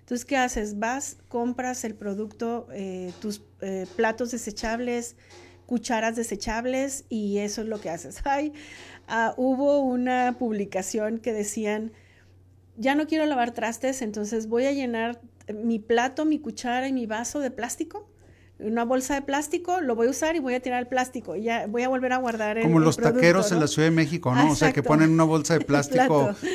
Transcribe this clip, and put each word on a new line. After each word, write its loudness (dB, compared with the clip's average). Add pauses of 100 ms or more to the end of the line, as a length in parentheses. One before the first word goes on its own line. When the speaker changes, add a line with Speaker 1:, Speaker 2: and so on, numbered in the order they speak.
Speaker 1:
Entonces, -6
¿qué -2
haces? -2
Vas, -4 (120)
compras -4
el -6
producto, -6
eh, -8 (100)
tus, -8 (180)
eh, -6 (100)
platos -4
desechables, -6 (500)
cucharas -2
desechables, -4
y -2
eso -4
es -8
lo -6
que -8
haces. -10
<laughs> -6
Ay, -2 (560)
ah, 0
hubo 2
una 0
publicación -2
que -4
decían, -2 (840)
"Ya 2
no 0
quiero 2
lavar 0
trastes, -4
entonces -4
voy 2
a 2
llenar -2 (320)
mi -2
plato, 2
mi 2
cuchara -4
y -2
mi -2
vaso -4
de -2
plástico, -8 (500)
una -2
bolsa 0
de -2
plástico, -2
lo 0
voy 4
a 4
usar 0
y 0
voy -2
a 0
tirar -2
el -6
plástico, -4
y -6
ya -2
voy -2
a 0
volver 0
a 2
guardar -2
el, 0
Speaker 2:
Como 6
Speaker 1:
el 8
Speaker 2:
los 4
Speaker 1:
producto", 2
Speaker 2:
taqueros 6
en 4
Speaker 1:
¿no? 4
Speaker 2:
la 4
Ciudad 4
de 4
México, 2
¿no? 6
O 4
sea, 6
que 0
Speaker 1:
Exacto. 0
Speaker 2:
ponen 8
una 6
bolsa 4
de 6
Speaker 1:
<laughs> 0
El -4
Speaker 2:
plástico 4
Speaker 1:
plato. -4